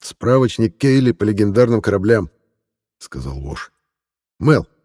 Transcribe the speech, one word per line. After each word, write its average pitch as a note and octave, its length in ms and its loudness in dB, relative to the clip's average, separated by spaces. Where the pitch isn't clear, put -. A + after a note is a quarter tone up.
Справочник A#2 800 -2
Кейли C3 340 2
по - 120 -2
легендарным G#2 560 2
кораблям», — G2+ 500 0
сказал C2+ 400 -12
Уош. C#2 340 -12
«Мел, C3 260 2